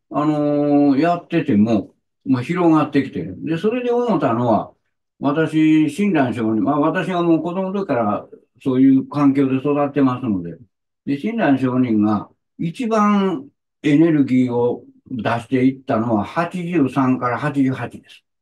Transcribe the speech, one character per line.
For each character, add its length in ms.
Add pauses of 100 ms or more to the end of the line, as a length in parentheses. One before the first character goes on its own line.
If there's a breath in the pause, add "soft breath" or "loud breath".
(100)
あ 160
の 680
ー、 40
や 160
っ 120
て 160
て 120
も、 380 (300)
ま 160
あ、 20
広 280
が 120
っ 80
て 140
き 80
て、 120
で、 320
そ 140
れ 120
で 80
思 260
っ 40
た 140
の 140
は、 240 (480)
私、 680
親 220
鸞 220
聖 60
人、 220
ま 100
あ、 80
私 280
が 140
も 160
う 40
子 120
供 160
の 20
時 140
か 80
ら 320 (360)
そ 120
う 60
い 160
う 120
環 240
境 160
で 80
育 180 (100)
っ 80
て 100
ま 180
す 60
の 160
で、 140 (500)
で、 120
親 180
鸞 220
聖 80
人 360
が 260 (300)
一 300
番 580 (360)
エ 140
ネ 140
ル 140
ギ 260
ー 40
を 300 (260)
出 120 (180)
し 80
て 160
い 140
っ 20
た 180
の 180
は 80
八 400
十 240
三 300
か 100
ら 100
八 240
十 100
八 280
で 80
す。 160 (180)